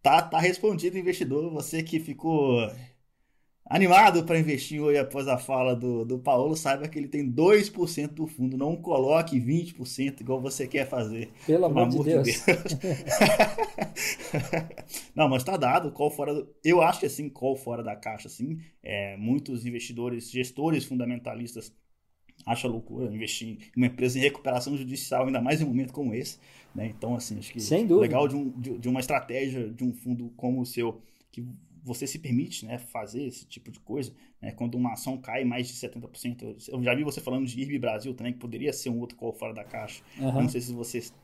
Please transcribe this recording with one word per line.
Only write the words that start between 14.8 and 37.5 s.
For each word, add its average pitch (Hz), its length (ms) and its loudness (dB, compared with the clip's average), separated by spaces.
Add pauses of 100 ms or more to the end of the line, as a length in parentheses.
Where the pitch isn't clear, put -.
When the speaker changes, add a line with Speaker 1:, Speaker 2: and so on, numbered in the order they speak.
Speaker 1:
Não, 151 140 4
mas 131 160 2
tá 190 120 -2
dado. 147 360 2
Call 147 180 0
fora 147 240 -4
do... 147 140 -4 (160)
eu 170 160 8
acho 170 200 4
que 175 60 -2
assim, 147 220 -4
call 131 280 -2
fora 120 260 -6
da 104 140 -6
caixa, 110 320 -12
assim, 151 300 -6 (240)
é, 101 340 -4
muitos 120 500 -2
investidores, 120 640 -6
gestores 135 540 -2
fundamentalistas 120 880 -6 (760)
acham 120 240 -2
loucura 113 420 -6
investir 110 360 -6
em 104 100 -10 (180)
uma 123 100 6
empresa 123 320 0
em 127 40 2
recuperação 139 540 0
judicial, 131 500 -2
ainda 131 140 0
mais 143 200 2
em 156 40 4
um 143 40 0
momento 127 240 0
como 131 220 -4
esse, 131 240 -8 (360)
né? 104 120 -6
Então, 113 300 -4
assim, 107 220 -8
acho - 140 -12
que 120 80 -8
Speaker 2:
Sem 160 260 2
dúvida. 185 160 8
Speaker 1:
legal 147 260 4
de 135 80 -2
um, 139 140 -2
de, 123 280 -8
de 120 100 -4
uma 127 120 2
estratégia 131 680 -2
de 117 160 -8
um 120 80 0
fundo 120 440 -6
como 127 240 -2
o 120 60 -2
seu, 117 360 -4 (300)
que 123 120 -10 (380)
você 123 240 -8
se 156 120 -8
permite, 127 460 -2
né, 120 140 -8
fazer 113 460 -8
esse 123 220 -10
tipo - 260 -18
de - 80 -20
coisa, 127 320 -8 (280)
né, 107 120 -10
quando 120 240 -6
uma 123 160 0
ação 131 260 -6
cai 127 260 4
mais 123 220 4
de - 80 -10
setenta 120 320 -8
por - 120 -16
cento. 120 260 -4
Eu, 110 120 -8 (120)
eu 123 160 -2
já 120 100 6
vi 143 80 2
você 147 180 -2
falando 131 260 -2
de 120 140 -6